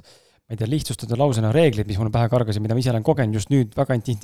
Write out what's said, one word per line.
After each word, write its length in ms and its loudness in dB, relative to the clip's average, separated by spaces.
ma 60 -10
ei 40 -10
tea, 100 -2
lihtsustatud 500 -4
lausena 340 2
reeglid, 360 2
mis 100 -2
mul 140 0
pähe 180 0
kargasid, 320 0
mida 120 -2
ma 60 0
ise 120 0
olen 120 0
kogenud 300 0
just 160 -2
nüüd 260 2
väga 200 0
inti-, 280 -2